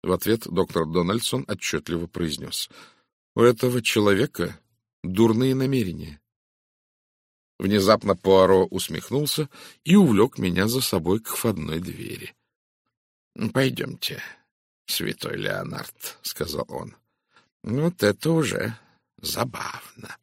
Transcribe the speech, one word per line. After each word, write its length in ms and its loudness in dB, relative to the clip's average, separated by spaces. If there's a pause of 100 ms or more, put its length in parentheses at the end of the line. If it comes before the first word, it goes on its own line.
В 100 -2
ответ 360 -2
доктор 380 -2
Дональдсон 600 -2
отчётливо 600 -6
произнёс: 640 -8 (640)
«У 80 0
этого 400 2
человека 760 0 (440)
дурные 520 2
намерения». 680 -4 (1400)
Внезапно 580 4
Пуаро 500 6
усмехнулся 840 -4 (340)
и 100 6
увлёк 440 6
меня 300 2
за 120 -2
собой 400 0
к 80 -14
входной 520 -2
двери. 540 -12 (1200)
«Пойдёмте, 680 -2 (640)
святой 500 -6
Леонард», — 840 -8
сказал 480 -6
он. 260 -12 (680)
«Вот 400 -2
это 280 2
уже 440 0 (460)
забавно». 1040 -8